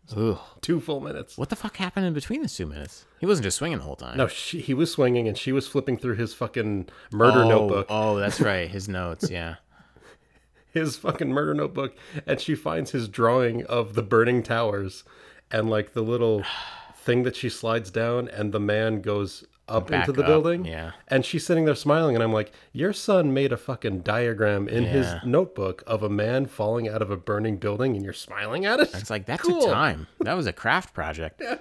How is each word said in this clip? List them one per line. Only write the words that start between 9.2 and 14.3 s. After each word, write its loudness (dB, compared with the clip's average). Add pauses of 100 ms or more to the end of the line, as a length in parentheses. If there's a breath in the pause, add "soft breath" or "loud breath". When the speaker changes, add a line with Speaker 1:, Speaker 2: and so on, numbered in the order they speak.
Speaker 1:
yeah. -6
Speaker 2:
<laughs> -20
His -2
fucking -4
murder 0
notebook, -4 (300 loud breath)
and -2
she -2
finds -4
his -4
drawing 2
of -2
the 0
burning 4